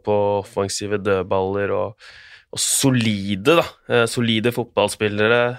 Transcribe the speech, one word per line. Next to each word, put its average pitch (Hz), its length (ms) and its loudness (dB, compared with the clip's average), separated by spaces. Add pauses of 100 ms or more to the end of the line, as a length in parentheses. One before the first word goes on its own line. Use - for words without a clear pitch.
på 104 120 0 (260)
offensive 98 580 -4
dødballer, 98 720 -2
og, 98 220 -4 (580)
og - 80 -8
solide, 110 960 2
da. 165 80 4 (240)
Eh, 120 180 4
solide 117 460 0
fotballspillere, 107 880 0 (180)